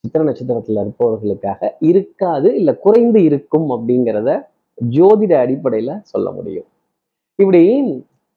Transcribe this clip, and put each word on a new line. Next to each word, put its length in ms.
சித்திர 240
நட்சத்திரத்துல 560
இருப்பவர்களுக்காக 920
இருக்காது, 760
இல்ல 200
குறைந்து 480
இருக்கும் 480
அப்படிங்கிறத 760
ஜோதிட 460
அடிப்படையில 680
சொல்ல 280
முடியும். 360
இப்படி, 480